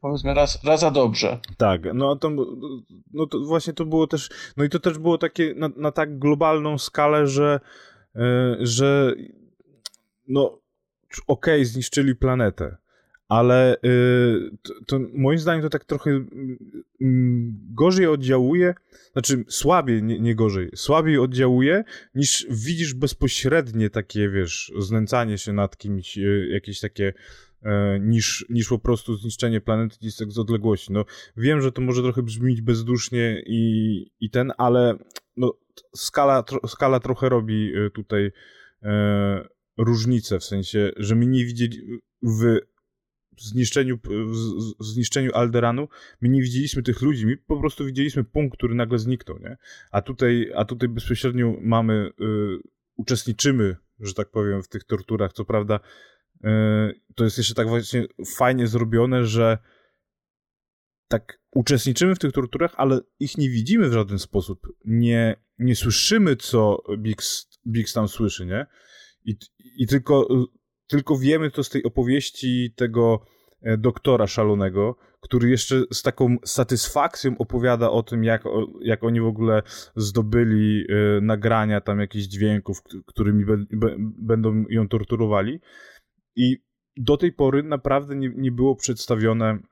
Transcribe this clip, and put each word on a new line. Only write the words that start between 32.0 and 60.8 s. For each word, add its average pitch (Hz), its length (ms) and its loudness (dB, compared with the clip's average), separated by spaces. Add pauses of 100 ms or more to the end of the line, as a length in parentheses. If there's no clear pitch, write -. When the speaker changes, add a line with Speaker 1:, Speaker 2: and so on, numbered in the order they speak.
Speaker 2:
trochę 127 200 0
brzmieć 117 380 0
bezdusznie 117 840 -2
i, 110 580 0 (160)
i 110 100 -4
ten, 127 280 0
ale 120 380 4 (400)
no, 123 220 -2 (380)
skala 139 460 2
tro-, 131 260 -8
skala 131 320 0
trochę 131 280 -2
robi, 110 480 0
y, 104 140 -2
tutaj, 101 420 -2 (500)
e, 104 640 0 (300)
różnicę, 117 600 0
w - 60 -8
sensie, 101 520 -2
że 107 180 0
my 117 120 4
nie 127 180 2
widzieli 117 560 -6 (220)
w 113 360 2 (800)
zniszczeniu, 123 640 -2
w 110 320 -4
z-, 110 440 -6
w 110 40 -12
zniszczeniu 120 500 -2
Alderanu, 120 540 0 (320)
my 120 80 2
nie 135 140 4
widzieliśmy 131 400 -2
tych 117 200 -2
ludzi, 131 240 0
my 127 100 0
po 147 240 -6
prostu 147 240 -4
widzieliśmy 139 400 -2
punkt, 143 320 -4
który 117 180 -2
nagle 120 240 0
zniknął, 123 400 -6
nie? - 180 -14 (340)
A 98 120 -2
tutaj, 120 540 0
a 107 80 2
tutaj 120 240 -4
bezpośrednio 120 720 -2
mamy, 110 500 2 (100)
y, 104 380 -2 (380)
uczestniczymy, 117 800 0 (240)
że 98 140 -10
tak 104 160 -6
powiem, 101 320 -2
w - 60 -16
tych - 160 -14
torturach. 101 480 -4
Co 107 120 -10
prawda, 104 360 -2 (640)
y, 107 40 0 (680)
to 117 100 0
jest 110 140 0
jeszcze 110 160 -2
tak 113 140 0
właśnie 117 380 -2 (300)
fajnie 127 300 2
zrobione, 117 600 2
że 113 320 2 (1500)